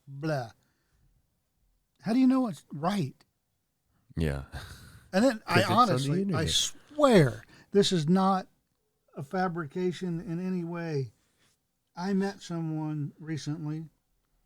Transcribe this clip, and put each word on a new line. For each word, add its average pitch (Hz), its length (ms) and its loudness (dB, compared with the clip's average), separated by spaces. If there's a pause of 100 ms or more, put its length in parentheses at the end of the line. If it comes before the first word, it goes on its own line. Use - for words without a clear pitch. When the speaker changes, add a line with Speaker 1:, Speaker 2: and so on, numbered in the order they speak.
Speaker 1:
blah." 139 440 -6 (1500)
How 208 120 -2
do 254 60 4
you 262 80 6
know 254 200 2
it's 170 160 -10 (100)
right? 165 420 -2 (1000)
Speaker 2:
Yeah. 71 260 -2 (720)
Speaker 1:
And 190 100 4
then 233 200 2
Speaker 2:
<laughs> - 40 -16
'Cause 170 100 2
Speaker 1:
I - 40 6
Speaker 2:
it's 196 80 2
on 226 180 6
the - 60 2
Speaker 1:
honestly, 139 260 0
I - 20 0
Speaker 2:
internet. 165 280 0
Speaker 1:
swear 208 960 4 (260)
this 196 200 4
is 160 180 0
not 190 380 2 (680)
a 170 80 -10
fabrication 180 960 -4
in 175 260 -8
any 185 180 -4
way. 165 500 -6 (840)
I 185 180 -4
met 196 280 -2
someone 156 760 -6
recently 156 680 -8 (600)